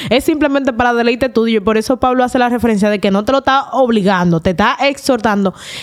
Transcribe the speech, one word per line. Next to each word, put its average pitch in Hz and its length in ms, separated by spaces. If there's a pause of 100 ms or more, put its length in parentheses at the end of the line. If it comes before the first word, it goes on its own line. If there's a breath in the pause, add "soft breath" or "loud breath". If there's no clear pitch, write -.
es 262 160
simplemente 277 480
para 240 220
deleite 233 340
tuyo, 226 300
y - 20
por 214 160
eso 220 220
Pablo 254 260
hace 247 140
la 240 100
referencia 220 400
de 208 120
que 202 100
no 196 160
te 262 60
lo 269 80
está 269 320
obligando, 196 680
te 190 120
está 214 280
exhortando, 226 720 (300 loud breath)